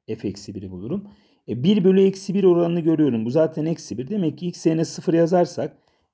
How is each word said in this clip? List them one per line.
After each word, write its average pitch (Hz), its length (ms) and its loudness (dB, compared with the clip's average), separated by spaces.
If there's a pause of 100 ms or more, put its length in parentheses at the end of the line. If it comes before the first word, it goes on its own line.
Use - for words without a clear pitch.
(180)
f 110 100 -8
eksi - 280 -10
biri 95 160 -12
bulurum. 120 360 -8 (420)
E, 123 140 -6
bir 208 200 4
bölü 190 180 6
eksi 190 320 0
bir 196 100 0
oranını 170 360 4
görüyorum. 147 460 2
Bu 120 40 -4
zaten 160 360 0
eksi 151 320 -6
bir. 131 100 -8
Demek 185 300 -2
ki 180 100 -6
x - 180 -6
yerine 160 200 2
sıfır - 280 -6
yazarsak 170 640 0 (360)